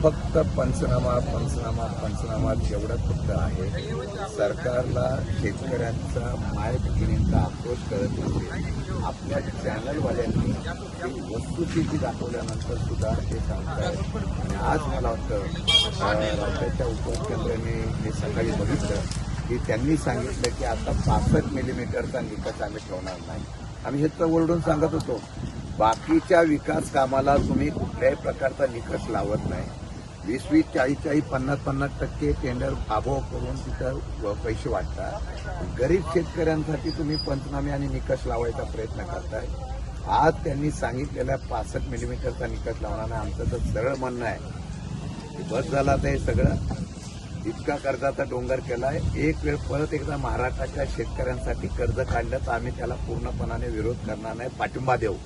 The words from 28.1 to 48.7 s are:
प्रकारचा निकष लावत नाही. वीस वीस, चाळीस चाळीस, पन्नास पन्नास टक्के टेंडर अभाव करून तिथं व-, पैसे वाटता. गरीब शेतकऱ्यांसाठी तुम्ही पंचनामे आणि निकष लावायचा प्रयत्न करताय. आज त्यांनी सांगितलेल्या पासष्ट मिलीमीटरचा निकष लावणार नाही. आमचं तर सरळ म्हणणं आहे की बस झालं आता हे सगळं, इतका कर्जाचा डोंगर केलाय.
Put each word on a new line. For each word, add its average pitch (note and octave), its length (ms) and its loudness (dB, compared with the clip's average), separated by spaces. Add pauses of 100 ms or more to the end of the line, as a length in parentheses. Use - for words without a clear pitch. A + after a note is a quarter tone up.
प्रकारचा C3+ 580 0
निकष A#2 360 -4
लावत G#2 280 0 (120)
नाही. F#2 140 -2 (640)
वीस F#4 160 -2 (100)
वीस, D#3 140 8 (100)
चाळीस C#3 220 4
चाळीस, D3+ 260 2
पन्नास C3+ 360 0
पन्नास C#3 300 0 (120)
टक्के D3 300 0
टेंडर C3 380 0 (200)
अभाव A#2 300 0
करून B2+ 360 -4
तिथं C3+ 440 -4 (240)
व-, G2+ 100 -2
पैसे A2 360 -2
वाटता. G2 500 -4 (600)
गरीब F3+ 220 4 (120)
शेतकऱ्यांसाठी D#3+ 760 0
तुम्ही D3+ 260 -2
पंचनामे C#3 560 -2
आणि C#3+ 160 -2
निकष C3 400 -2
लावायचा A#2 360 -2
प्रयत्न A2 400 -6
करताय. - 440 -6 (600)
आज C3+ 260 6
त्यांनी D3 380 0
सांगितलेल्या C3+ 640 -2
पासष्ट - 520 -4
मिलीमीटरचा B2 580 -4
निकष A2+ 340 -6
लावणार G#2+ 280 -4
नाही. A2 120 -2
आमचं A2+ 300 -2
तर B2 60 -2
सरळ A#2 380 0
म्हणणं B2 300 -4
आहे G2+ 120 -2 (1000)
की - 140 -8
बस B2 200 -2
झालं C#3 200 4
आता C#3 160 4
हे C3+ 120 2
सगळं, B2+ 360 4 (920)
इतका C#3+ 300 -2
कर्जाचा C#3 480 0
डोंगर B2+ 360 -2
केलाय. B2+ 400 -2 (160)